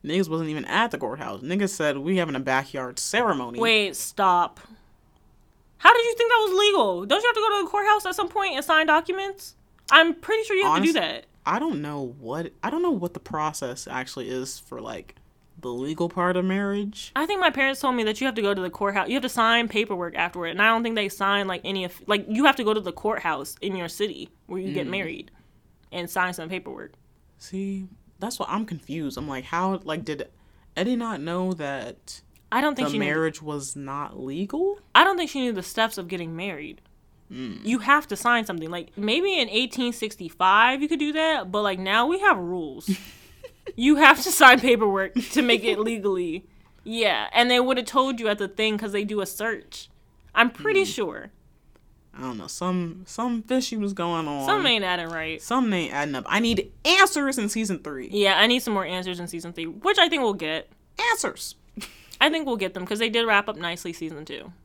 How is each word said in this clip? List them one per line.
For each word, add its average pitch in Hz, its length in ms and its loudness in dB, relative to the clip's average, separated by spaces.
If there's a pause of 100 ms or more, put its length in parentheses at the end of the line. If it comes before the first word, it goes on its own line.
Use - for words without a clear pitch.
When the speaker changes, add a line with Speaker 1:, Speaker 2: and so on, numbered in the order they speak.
Speaker 1:
Niggas 170 260 0
wasn't 160 200 -2
even 151 140 -6
at 220 280 0
the - 60 -8
courthouse. 110 440 -8
Niggas 185 300 0
said, 147 260 0
"We 165 200 -2
having 160 180 0
a 131 40 -2
backyard 131 600 -2
ceremony." 143 600 0
Speaker 2:
Wait, 214 380 2
stop. 180 600 2 (1200)
How 415 160 10
did 466 120 6
you 466 100 0
think 466 160 2
that 440 180 4
was 370 80 2
legal? 240 480 4
Don't 311 160 2
you 480 60 2
have 466 80 4
to 440 60 0
go 415 160 2
to 392 80 0
the - 40 -10
courthouse 415 360 2
at 370 100 -2
some 381 140 -2
point 392 260 -2
and 262 80 -4
sign 311 240 2
documents? 381 680 -2 (360)
I'm 330 240 8
pretty 440 280 -2
sure 415 120 -2
you 381 80 2
have - 100 4
Speaker 1:
Honest-, 311 200 2
Speaker 2:
to 277 60 2
do 170 60 0
that. - 200 -8 (200)
Speaker 1:
I 180 140 0
don't 285 220 -4
know 143 380 -8
what, 143 340 -8 (100)
I 214 60 -4
don't 320 120 -2
know 349 100 2
what 175 220 -2
the 170 60 -10
process 151 680 -6
actually 127 400 -8
is 131 300 -6
for, 123 200 -16
like, 110 360 -14 (440)
the 127 100 -10
legal 151 380 -4
part 180 300 0
of 185 80 0
marriage. 202 680 -4
Speaker 2:
I 285 100 0
think 381 160 -2
my 339 80 4
parents 269 320 -2
told 254 140 0
me 233 80 0
that 214 180 -2
you 262 60 0
have 233 80 -2
to 220 60 -2
go 202 120 2
to 196 80 -2
the 180 80 -2
courthouse. 196 400 -2
You 247 60 0
have 262 80 0
to 247 60 -2
sign 233 380 4
paperwork 208 480 -2
afterward. 170 360 -4
And 185 100 -2
I 214 60 6
don't 226 160 4
think 226 120 -2
they 202 140 0
sign, 196 380 0
like, 180 180 -4
any 190 200 -2
of, - 220 -12
like, 208 220 2
you 233 160 2
have 269 120 8
to 247 60 -2
go 214 100 2
to 214 80 2
the 180 120 -6
courthouse 170 680 -4
in 190 140 -4
your 175 140 -4
city 202 400 -6 (160)
where 185 160 -8
you 190 120 -6
get 156 140 -2
Speaker 1:
Mm. - 40 -6
Speaker 2:
married 190 400 -8 (600)
and 175 180 -8
sign 180 240 -2
some 165 160 -10
paperwork. - 440 -10 (460)
Speaker 1:
See, 196 480 -8 (320)
that's 220 180 -8
what - 120 -8
I'm 214 160 -4
confused. 147 520 -8
I'm 147 120 -8
like, 131 160 -8
how, 180 400 -2
like, 156 200 -6
did 151 220 -6 (480)
Eddie 240 220 0
not 226 240 -4
know 180 320 -2
that 139 680 -8 (300)
Speaker 2:
I 226 100 2
don't 294 140 0
think 294 140 -2
Speaker 1:
the - 20 -2
Speaker 2:
she 214 80 -2
knew. 143 60 0
Speaker 1:
marriage 156 360 0
was 147 360 -8
not 139 420 -10
legal? 202 580 -2 (160)
Speaker 2:
I 330 120 6
don't 381 120 0
think 339 140 -4
she 277 80 -6
knew 247 140 -2
the 185 100 -6
steps 226 340 -2
of 175 120 -10
getting 170 260 -8
married. 165 460 -10 (500)
Speaker 1:
Mm. - 320 -12
Speaker 2:
You 240 160 -2
have 277 280 4
to - 80 -6
sign 240 300 0
something. 165 260 -8
Like, 175 260 -10
maybe 320 420 0
in 233 100 0
eighteen 240 440 -2
sixty-five 214 880 2
you 302 60 -2
could 320 120 -2
do 294 140 -2
that, 302 380 0
but, 208 100 0
like, 196 180 0
now 208 280 2
we 359 120 0
have 381 180 6
rules. 175 580 -6
Speaker 1:
<laughs> - 40 -14 (760)
Speaker 2:
You 277 220 6
have 302 260 12
to 359 80 -2
sign 254 280 10
paperwork 202 540 2
to 254 300 0
make 233 200 4
it 220 160 0
Speaker 1:
<laughs> 220 120 0
Speaker 2:
legally. 185 520 -2 (400)
Yeah, 208 480 0
and 240 200 4
they 247 80 6
would 254 180 2
have 247 80 -4
told 262 340 2
you 226 80 -2
at 208 120 0
the 196 80 -2
thing 214 320 -2
'cause 208 140 -6
they 208 100 0
do 208 180 -4
a 185 60 -4
search. - 640 -8 (440)
I'm 240 160 6
pretty 392 340 0
Speaker 1:
Mm. - 100 -4
Speaker 2:
sure. - 380 -6 (840)
Speaker 1:
I 131 40 -14
don't 127 180 -8
know. 80 80 -12
Some, 180 580 -4
some 233 380 -4
fishy 254 340 -2
was 202 160 -2
going 170 340 -2
on. 269 200 -4
Speaker 2:
Something 359 260 2
ain't 208 100 2
adding 175 260 -2
right. 160 300 -6
Speaker 1:
Something 240 340 0
ain't 170 200 -2
adding 143 220 -2
up. 127 120 -6
I 190 120 2
need 233 320 0 (120)
answers 311 540 4
in 208 100 0
season 202 320 -2
three. 139 320 -10
Speaker 2:
Yeah, 196 280 4
I 214 80 8
need 247 160 4
some 226 100 -2
more 190 120 0
answers 180 340 -6
in 175 80 -8
season 170 260 -10
three, 165 140 -8
which 339 320 0
I 349 100 6
think 285 140 0
we'll 208 100 2
get. 160 340 -4 (440)
Speaker 1:
Answers. - 420 -4 (680)
Speaker 2:
I 285 120 6
think 320 160 -2
we'll 240 100 -2
get 190 160 -4
them 180 140 -8
'cause 208 120 -4
they 226 100 0
did 233 180 0
wrap 208 200 4
up 208 80 -6
nicely 170 380 -8
season 160 320 -10
two. - 260 -14 (140)